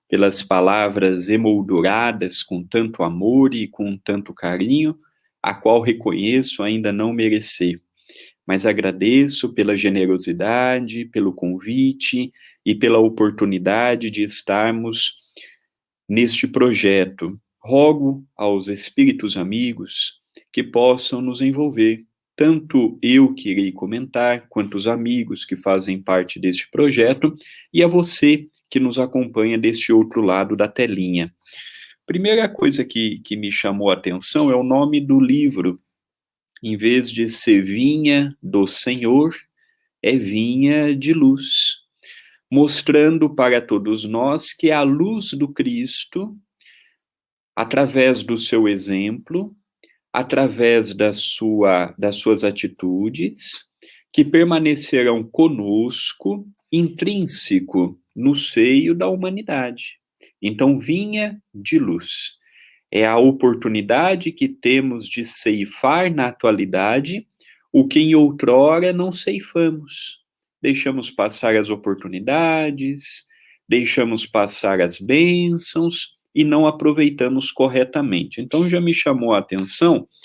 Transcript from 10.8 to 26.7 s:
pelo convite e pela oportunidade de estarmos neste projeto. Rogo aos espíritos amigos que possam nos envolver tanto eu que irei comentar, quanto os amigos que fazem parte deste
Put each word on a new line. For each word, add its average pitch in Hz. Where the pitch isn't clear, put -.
pelo 101
convite 127
e 107
pela 113
oportunidade 110
de 104
estarmos 113
neste 117
projeto. 98
Rogo 139
aos 101
espíritos 107
amigos 110
que 139
possam 123
nos 127
envolver 123
tanto 156
eu 131
que 104
irei 98
comentar, 120
quanto 101
os 101
amigos 117
que 95
fazem 95
parte 92
deste 90